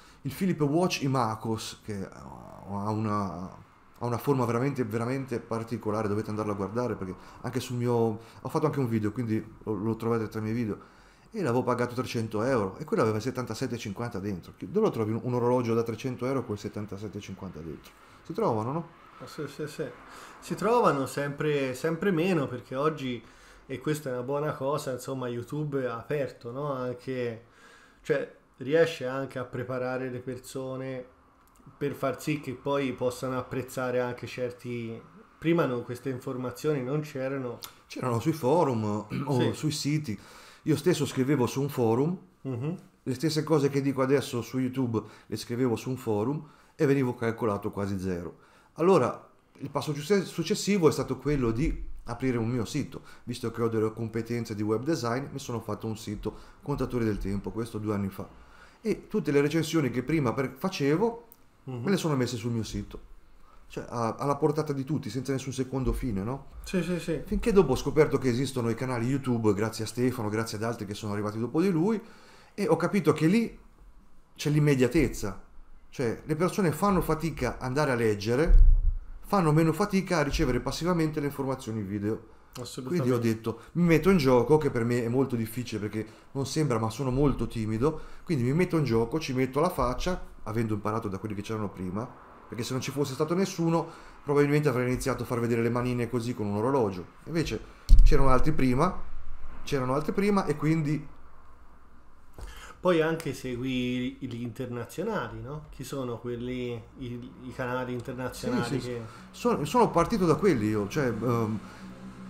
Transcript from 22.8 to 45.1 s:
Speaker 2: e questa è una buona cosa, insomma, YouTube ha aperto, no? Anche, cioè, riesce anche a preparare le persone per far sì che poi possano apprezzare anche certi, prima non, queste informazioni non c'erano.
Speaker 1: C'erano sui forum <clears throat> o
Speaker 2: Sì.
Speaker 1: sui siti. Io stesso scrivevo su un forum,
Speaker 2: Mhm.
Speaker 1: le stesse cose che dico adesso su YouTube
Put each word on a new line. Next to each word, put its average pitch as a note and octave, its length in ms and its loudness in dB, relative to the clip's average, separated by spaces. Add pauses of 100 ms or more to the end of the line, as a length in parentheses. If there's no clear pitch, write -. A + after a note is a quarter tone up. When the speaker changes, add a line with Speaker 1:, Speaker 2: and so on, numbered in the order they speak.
Speaker 2:
e C3 140 -8
questa D3+ 300 -4
è B2+ 40 -2
una B2 100 -4
buona C#3+ 300 -2
cosa, C#3 380 -2
insomma, B2+ 360 -6
YouTube C3+ 600 -4
ha A#2 100 -4
aperto, B2+ 540 -4
no? C#3+ 200 -4
Anche, B2 720 -4 (560)
cioè, - 300 -2 (260)
riesce D3 500 0
anche C3+ 320 -6
a B2 60 -6
preparare B2+ 640 -6
le B2 100 -8
persone C3 840 -10 (720)
per C#3 160 -2
far B2+ 280 -4
sì D3 200 -2
che C3 120 -8
poi C#3 400 -2
possano B2+ 440 -2
apprezzare B2+ 640 -4
anche A#2+ 260 -4
certi, A#2+ 760 -8 (380)
prima E3 260 4
non, B2 180 -2
queste B2+ 260 -6
informazioni B2+ 720 -4
non C#3 180 -2
c'erano. C3 580 -6 (280)
Speaker 1:
C'erano B2 320 -2
sui D3+ 140 0
forum C3 500 2 (240)
<clears throat> C3 180 -6
o C3 140 2
Speaker 2:
Sì. A2+ 140 2
Speaker 1:
sui D3+ 180 -2
siti. D3 480 -2 (440)
Io D3+ 140 2
stesso D3+ 280 2
scrivevo C3 400 2
su C3+ 160 -2
un C#3+ 80 -2
forum, C3 480 2 (240)
Speaker 2:
Mhm. C3+ 360 -4 (260)
Speaker 1:
le C3 100 -4
stesse D3+ 300 0
cose C#3+ 260 4
che C#3 120 0
dico C3+ 200 0
adesso C3 400 2
su B2+ 180 -4
YouTube B2+ 420 0 (240)